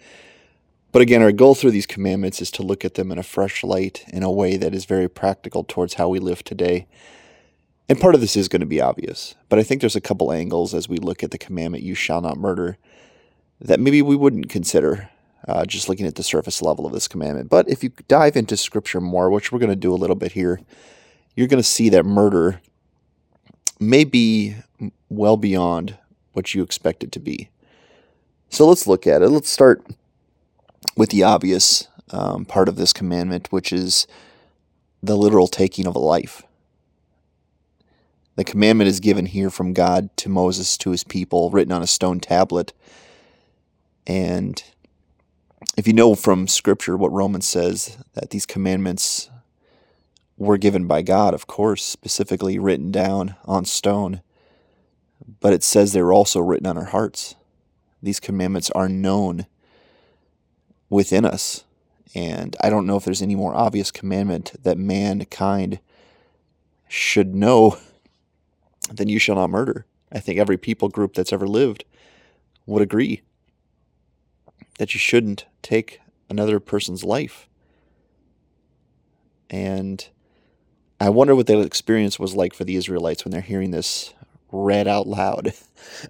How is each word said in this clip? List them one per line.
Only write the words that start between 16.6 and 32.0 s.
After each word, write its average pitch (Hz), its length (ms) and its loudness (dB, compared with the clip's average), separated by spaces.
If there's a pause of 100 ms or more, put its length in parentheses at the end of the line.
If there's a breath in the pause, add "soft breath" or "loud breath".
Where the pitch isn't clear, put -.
level 78 240 -2
of 78 60 -8
this - 160 -6
commandment. 73 420 -8
But - 200 4
if - 160 -4
you 127 60 -6 (180)
dive 147 260 6
into 110 220 -2
Scripture - 420 -6
more, 90 300 0
which 107 240 -2
we're 123 60 -2
gonna 104 180 0
do 90 160 0
a - 20 0
little 92 220 0
bit 87 160 -6
here, 90 260 -2 (800 soft breath)
you're 127 100 0
gonna 127 160 4
see - 240 2
that 95 160 6
murder 98 560 2 (1200)
may 127 240 6
be 110 520 2 (520)
well 104 300 2
beyond 92 580 0 (380)
what 92 200 -6
you 95 100 -2
expect - 400 -6
it - 80 -14
to - 80 -12
be. - 300 -12 (1000 soft breath)
So - 180 6
let's 175 200 6
look 92 200 2
at 78 140 6
it. 95 80 6
Let's 147 200 0
start - 360 6 (1120)
with 110 140 4
the 98 140 4
obvious, 92 640 2 (240)